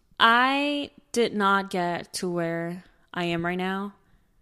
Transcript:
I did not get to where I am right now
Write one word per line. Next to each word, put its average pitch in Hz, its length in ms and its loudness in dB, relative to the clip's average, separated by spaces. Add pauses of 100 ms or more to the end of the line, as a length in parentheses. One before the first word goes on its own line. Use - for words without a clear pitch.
(200)
I 277 720 4 (220)
did 233 220 0
not 196 360 2
get 175 440 -2
to 185 160 -4
where 170 540 -4 (280)
I 180 120 -4
am 170 200 -2
right 180 140 -2
now 190 360 -4 (480)